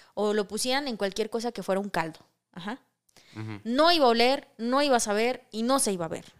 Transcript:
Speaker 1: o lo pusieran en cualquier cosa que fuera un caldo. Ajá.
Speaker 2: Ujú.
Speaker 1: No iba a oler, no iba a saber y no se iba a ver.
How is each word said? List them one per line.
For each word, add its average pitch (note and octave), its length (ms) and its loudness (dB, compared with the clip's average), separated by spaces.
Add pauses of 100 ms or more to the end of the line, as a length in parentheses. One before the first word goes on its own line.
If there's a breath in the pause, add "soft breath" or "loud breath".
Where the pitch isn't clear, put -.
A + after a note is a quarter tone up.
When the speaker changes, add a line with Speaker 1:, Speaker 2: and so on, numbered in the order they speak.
(140 soft breath)
Speaker 1:
o G#3 200 0
lo G3+ 140 0
pusieran B3+ 400 -4
en A3+ 80 -6
cualquier G#3 340 -4
cosa A#3 220 -4
que F#3+ 100 -10
fuera F#3+ 180 0
un G3+ 80 -6
caldo. E3 300 -4 (320)
Ajá. G3+ 300 -12 (560 soft breath)
Speaker 2:
Ujú. A2 260 -10
Speaker 1:
No C#4+ 300 4
iba D4+ 140 4
a - 20 8
oler, A#3+ 400 2 (100)
no B3 240 0
iba C4+ 140 4
a A3+ 40 4
saber A3+ 520 -2
y A3 100 -4
no C4 160 2
se A3+ 140 0
iba E3+ 140 -4
a - 20 -8
ver. F3 160 -10 (160)